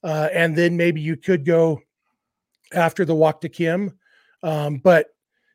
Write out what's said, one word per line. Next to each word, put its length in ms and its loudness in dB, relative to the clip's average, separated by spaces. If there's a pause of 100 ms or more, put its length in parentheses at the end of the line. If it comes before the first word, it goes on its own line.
Uh, 300 -2
and 220 0
then 200 2
maybe 240 0
you 160 -4
could 300 -2
go 340 2 (920)
after 320 0
the 100 -2
walk 260 2
to 80 -10
Kim. 480 -6 (440)
Um, 380 -6
but, 360 4 (400)